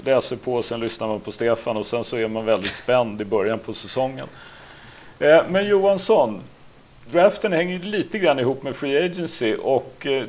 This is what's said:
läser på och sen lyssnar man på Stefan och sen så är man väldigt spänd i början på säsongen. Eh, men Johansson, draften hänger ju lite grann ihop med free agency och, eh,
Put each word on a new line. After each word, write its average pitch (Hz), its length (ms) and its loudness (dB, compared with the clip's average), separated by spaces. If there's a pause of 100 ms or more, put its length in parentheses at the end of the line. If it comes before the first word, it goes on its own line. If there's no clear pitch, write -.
läser 131 300 2
på - 180 -4
och 120 120 -2
sen 117 140 -6
lyssnar 113 280 -4
man 107 120 -2
på 104 120 -10
Stefan 117 460 0
och 104 80 -4
sen 120 180 -4
så 120 140 -8
är 113 100 0
man 110 180 -4
väldigt 101 300 0
spänd 117 460 0
i 107 40 -6
början 107 340 0
på 110 140 -10
säsongen. 131 540 -6 (920)
Eh, 151 300 8
men 196 180 0
Johansson, 190 720 2 (720)
draften 190 420 4
hänger 175 240 0
ju 170 60 -10
lite 208 360 -4
grann 151 200 2
ihop 127 240 -2
med 131 120 -6
free 147 300 0
agency 165 500 -2
och, 123 520 -2
eh, 135 220 0